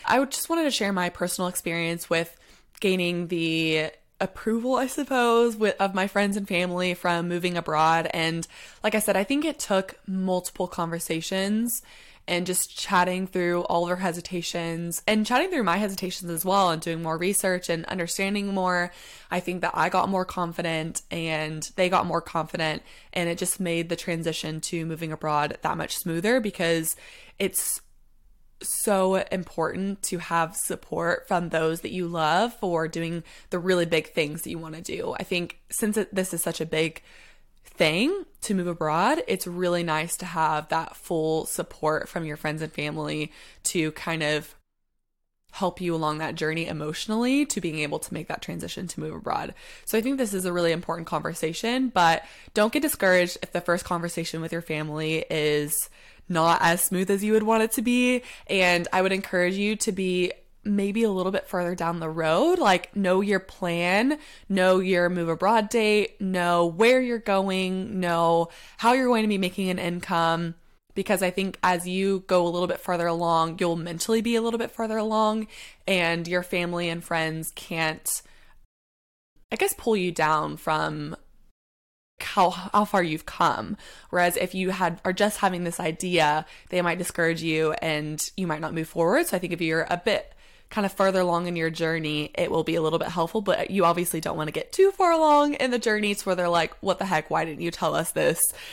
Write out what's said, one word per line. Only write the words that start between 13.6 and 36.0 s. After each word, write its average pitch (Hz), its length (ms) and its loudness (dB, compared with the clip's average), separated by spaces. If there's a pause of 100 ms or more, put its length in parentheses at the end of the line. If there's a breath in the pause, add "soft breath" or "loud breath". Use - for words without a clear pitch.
all 170 200 0
their 175 120 -2
hesitations 170 1080 -4
and 214 200 2
chatting 294 240 2
through 285 140 0
my 175 120 2
hesitations 190 540 -4
as 165 120 -4
well 185 280 4
and 160 100 0
doing 165 220 -4
more 160 160 -2
research 185 500 0
and 165 160 -2
understanding 196 680 -2
more. 180 380 0 (380 loud breath)
I 180 100 0
think 180 200 -4
that 165 140 0
I 165 160 2
got 185 180 2
more 185 160 0
confident 170 840 -4
and 156 640 -4
they 180 140 2
got 180 160 2
more 165 160 -2
confident, 160 600 -4 (300 loud breath)
and 170 160 0
it 170 80 -2
just - 240 -2
made 170 300 -2
the 170 60 -4
transition 165 640 -4
to 165 240 -4
moving 160 260 -6
abroad 151 480 -2
that 156 160 -2
much - 220 -6
smoother 185 420 0
because 170 560 0 (420 loud breath)
it's - 440 -2 (800)
so 190 520 0 (180)
important 190 720 -4
to - 160 -4
have 170 360 -2
support - 720 -4
from 175 220 0
those 160 320 0
that - 120 -8
you 180 140 -4
love 170 460 2
for 170 340 -2
doing 165 380 -6 (240 loud breath)
the 180 100 -2
really 175 280 4
big 160 260 0
things 156 300 -2
that - 80 -8
you 165 80 -6
wanna 160 240 -12
do. - 360 -6
I - 40 -6
think 175 380 -2 (100)
since 214 260 0
it, 208 180 -2